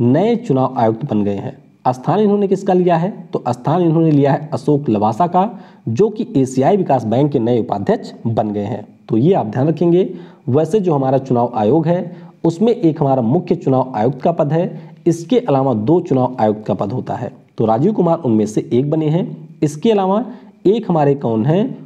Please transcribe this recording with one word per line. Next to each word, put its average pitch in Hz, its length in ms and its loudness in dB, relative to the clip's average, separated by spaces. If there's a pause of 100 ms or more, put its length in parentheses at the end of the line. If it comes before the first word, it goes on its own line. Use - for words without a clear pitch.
नए 170 340 2
चुनाव 131 400 0
आयुक्त 113 280 0
बन 107 200 -2
गए 101 120 -2
हैं। 104 220 -10 (300)
स्थान 147 320 0
इन्होंने 202 280 2
किसका 190 240 0
लिया 180 240 2
है? 175 140 -2 (220)
तो - 160 -4
स्थान 147 340 -2
इन्होंने 165 280 2
लिया 139 220 4
है 143 200 -2
अशोक 147 360 0
लवासा 107 380 0
का, 185 320 0 (300)
जो 123 220 2
कि 214 160 -6 (100)
एशियाई 135 400 2
विकास 139 280 0
बैंक 127 280 2
के 143 60 2
नए 120 220 2
उपाध्यक्ष 101 520 -2 (140)
बन 107 260 -2
गए 104 120 -4
हैं। 104 220 -8 (220)
तो 117 80 0
ये 143 180 4
आप 127 120 0
ध्यान 127 220 -2
रखेंगे। 170 400 2 (400)
वैसे 160 320 2
जो 175 140 0
हमारा 135 240 2
चुनाव 120 360 0
आयोग 123 320 2
है, 175 300 -2 (280)
उसमें 180 280 2
एक 165 280 0
हमारा 135 220 2
मुख्य 165 340 0
चुनाव 131 380 0
आयुक्त 120 280 0
का 175 100 2
पद 156 200 -2
है, - 420 -4 (120)
इसके 170 320 0
अलावा 135 360 2
दो 113 260 2
चुनाव 127 400 0
आयुक्त 107 260 0
का 107 80 -2
पद 104 180 -4
होता - 220 -6
है, - 180 -8 (260)
तो 117 80 0
राजीव 127 260 2
कुमार 170 260 0
उनमें 113 280 2
से - 260 -4
एक 131 180 2
बने 156 180 0
हैं। 175 180 0 (360)
इसके 151 280 0
अलावा 202 340 0 (420)
एक 214 220 2
हमारे 147 280 2
कौन 113 300 -2
हैं, 151 400 0